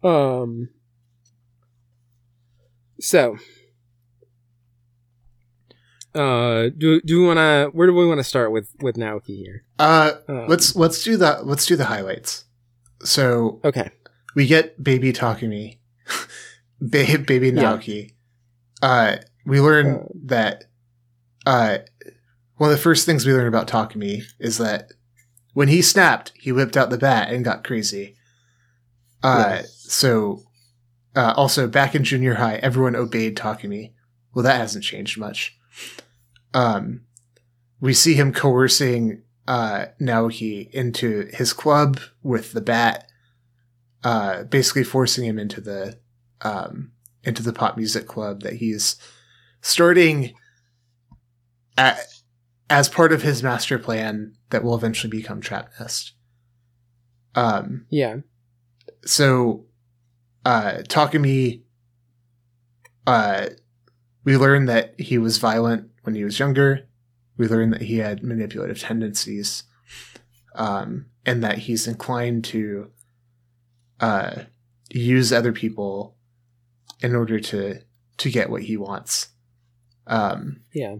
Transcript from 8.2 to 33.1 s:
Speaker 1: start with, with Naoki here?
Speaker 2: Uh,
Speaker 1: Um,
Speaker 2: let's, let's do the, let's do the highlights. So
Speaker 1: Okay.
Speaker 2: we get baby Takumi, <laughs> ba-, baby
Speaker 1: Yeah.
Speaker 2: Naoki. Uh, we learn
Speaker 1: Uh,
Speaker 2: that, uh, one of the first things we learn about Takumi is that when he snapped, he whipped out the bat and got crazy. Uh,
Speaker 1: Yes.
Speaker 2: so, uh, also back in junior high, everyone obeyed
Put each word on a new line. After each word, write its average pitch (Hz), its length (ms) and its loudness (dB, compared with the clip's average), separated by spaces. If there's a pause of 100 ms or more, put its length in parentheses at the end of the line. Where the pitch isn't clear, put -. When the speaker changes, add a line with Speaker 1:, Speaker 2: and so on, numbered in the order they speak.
Speaker 1:
start 117 280 0
with, 110 180 -4 (100)
with 123 160 -2
Naoki 107 420 -8
here? 95 260 -16 (140)
Speaker 2:
Uh, 156 340 6 (160)
Speaker 1:
Um, 123 200 -8
Speaker 2:
let's, 165 280 2
let's 165 260 2
do 226 140 0
the, 165 260 4
let's 143 240 -2
do 175 100 4
the 135 100 0
highlights. 101 580 -8 (580)
So 120 640 2
Speaker 1:
Okay. 135 260 0 (440)
Speaker 2:
we 143 120 4
get 160 360 4
baby 131 300 2
Takumi, 107 680 -4 (280)
<laughs> - 720 -14
ba-, 139 380 2
baby 131 320 2
Speaker 1:
Yeah. 135 120 2
Speaker 2:
Naoki. 107 520 -2 (680)
Uh, 120 340 4 (300)
we 139 140 4
learn 151 340 6
Speaker 1:
Uh, - 100 -10 (220)
Speaker 2:
that, 117 380 -2 (840)
uh, 117 320 2 (800)
one 151 140 2
of 147 60 4
the 147 60 -2
first 160 240 4
things 147 200 2
we 135 60 4
learn 123 160 4
about 113 180 0
Takumi 107 560 -4 (160)
is 113 200 -4
that 107 340 -4 (640)
when 139 140 4
he 170 140 6
snapped, 165 520 4
he - 180 -6
whipped 127 240 2
out 127 140 4
the 120 80 -2
bat 123 340 2
and 123 120 -4
got 113 200 -4
crazy. 101 520 -6 (1040)
Uh, 113 380 2
Speaker 1:
Yes. - 280 -18
Speaker 2:
so, 110 540 0 (760)
uh, 127 200 2
also 139 320 2
back 139 260 2
in 143 100 2
junior 127 300 0
high, 110 220 0
everyone 127 400 0
obeyed 113 400 -2